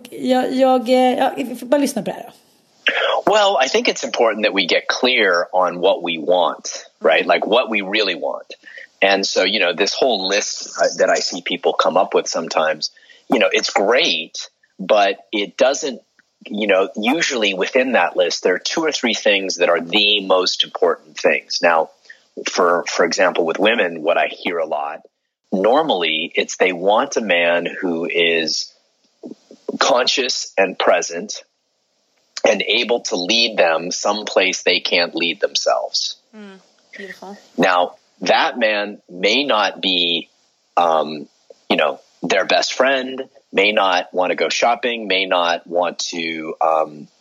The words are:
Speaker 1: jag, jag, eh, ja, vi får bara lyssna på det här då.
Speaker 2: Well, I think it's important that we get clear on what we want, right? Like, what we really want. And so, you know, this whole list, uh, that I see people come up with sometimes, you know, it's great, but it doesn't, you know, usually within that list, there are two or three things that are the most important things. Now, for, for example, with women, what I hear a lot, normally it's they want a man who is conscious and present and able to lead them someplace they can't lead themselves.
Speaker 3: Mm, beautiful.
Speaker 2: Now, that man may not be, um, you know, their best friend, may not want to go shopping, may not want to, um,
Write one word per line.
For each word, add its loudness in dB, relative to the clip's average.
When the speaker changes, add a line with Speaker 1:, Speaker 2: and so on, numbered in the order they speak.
Speaker 1:
jag, 0
jag, 4
eh, 4
ja, 2
vi -6
får -12
bara 4
lyssna 0
på -6
det -6
här -10
då. -20
Speaker 2:
Well, 4
I 2
think 0
it's -2
important 0
that 0
we 0
get 0
clear 2
on 0
what 2
we -4
want, -2
right? 4
Like, 2
what 2
we -2
really -2
want. -8
And 4
so, 0
you 0
know, 2
this 0
whole 0
list, -4
uh, 2
that 2
I 2
see -6
people -2
come 2
up 0
with 2
sometimes, -2
you 2
know, 4
it's -2
great, 0
but 2
it -6
doesn't, 0
you -4
know, 2
usually -2
within 0
that 0
list, 0
there 2
are -4
two -4
or -2
three -2
things 0
that 2
are 2
the 0
most 2
important -2
things. 0
Now, 4
for, 2
for 0
example, 0
with -2
women, 0
what 2
I 2
hear -6
a -2
lot, -6
normally 0
it's -4
they 2
want 0
a -2
man 2
who -4
is 0
conscious 0
and 0
present -2
and 2
able -2
to -8
lead 0
them 2
someplace -2
they 0
can't -2
lead -4
themselves. -2
Speaker 3:
Mm, -18
beautiful. -16
Speaker 2:
Now, 2
that 2
man -2
may 0
not 0
be, -2
um, 0
you 0
know, 0
their 0
best 0
friend, -2
may 2
not 0
want 0
to -2
go 0
shopping, -2
may 0
not 0
want -2
to, -8
um, -2